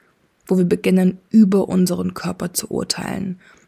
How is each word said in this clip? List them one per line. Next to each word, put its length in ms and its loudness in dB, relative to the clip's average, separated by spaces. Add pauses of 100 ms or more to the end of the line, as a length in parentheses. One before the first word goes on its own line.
(460)
wo 120 2
wir 80 4
beginnen, 520 2 (120)
über 380 4
unseren 460 0
Körper 380 -8
zu 180 -8
urteilen, 720 -8 (280)